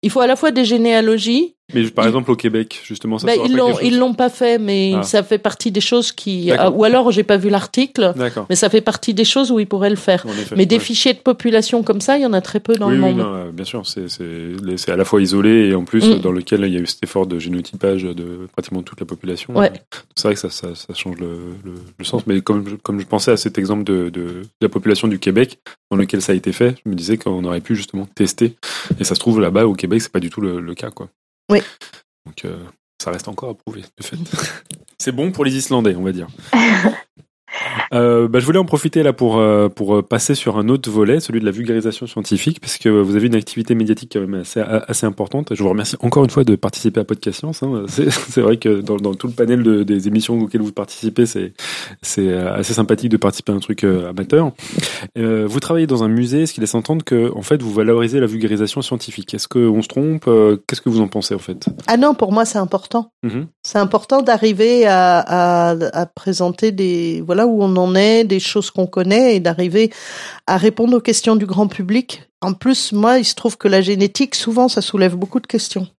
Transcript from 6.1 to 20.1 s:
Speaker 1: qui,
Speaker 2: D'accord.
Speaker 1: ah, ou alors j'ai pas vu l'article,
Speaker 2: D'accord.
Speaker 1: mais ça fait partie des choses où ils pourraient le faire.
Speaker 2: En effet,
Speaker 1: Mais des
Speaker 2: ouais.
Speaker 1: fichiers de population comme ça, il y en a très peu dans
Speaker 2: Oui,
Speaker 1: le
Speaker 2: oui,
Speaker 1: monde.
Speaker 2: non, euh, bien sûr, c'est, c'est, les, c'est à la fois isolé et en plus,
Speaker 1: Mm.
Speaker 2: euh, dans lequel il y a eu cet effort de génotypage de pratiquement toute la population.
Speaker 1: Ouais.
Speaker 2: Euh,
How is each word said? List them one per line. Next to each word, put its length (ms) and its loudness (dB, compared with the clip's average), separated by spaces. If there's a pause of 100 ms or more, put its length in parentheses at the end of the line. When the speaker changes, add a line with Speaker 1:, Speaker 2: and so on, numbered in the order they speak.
Speaker 1:
qui, 340 -6
Speaker 2:
D'accord. 180 2
Speaker 1:
ah, 60 4
ou 140 2
alors 280 4
j'ai 120 2
pas 120 4
vu 140 2
l'article, 680 0
Speaker 2:
D'accord. 320 -4
Speaker 1:
mais 80 0
ça 140 2
fait 100 6
partie 320 -4
des 140 2
choses 260 2
où 80 2
ils 60 0
pourraient 240 0
le 60 0
faire. 300 0
Speaker 2:
En 40 -10
effet, 260 -6
Speaker 1:
Mais 80 6
des 120 2
Speaker 2:
ouais. 40 2
Speaker 1:
fichiers 320 0
de 60 -2
population 640 0
comme 180 0
ça, 160 2
il 60 2
y 40 0
en 60 0
a 80 2
très 200 -4
peu 160 0
dans 120 0
Speaker 2:
Oui, 80 4
Speaker 1:
le 60 4
Speaker 2:
oui, 80 4
Speaker 1:
monde. 80 0
Speaker 2:
non, 160 -4
euh, 180 -10
bien 140 -10
sûr, 200 -8
c'est, 220 -10
c'est, 160 -12
les, 540 -8
c'est 140 -4
à 40 0
la 80 4
fois 160 4
isolé 480 6
et 60 4
en 100 0
plus, 240 4
Speaker 1:
Mm. 40 8
Speaker 2:
euh, 80 4
dans 120 0
lequel 320 0
il 80 0
y 60 -2
a 20 -2
eu 60 -4
cet 180 -8
effort 220 -2
de 120 -6
génotypage 680 -4
de 460 -10
pratiquement 300 -8
toute 200 -14
la 60 -8
population. 480 -10
Speaker 1:
Ouais. 160 4
Speaker 2:
Euh, 280 -18 (180)